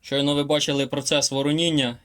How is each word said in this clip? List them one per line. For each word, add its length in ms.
Щойно 340
ви 80
бачили 440
процес 440
вороніння 720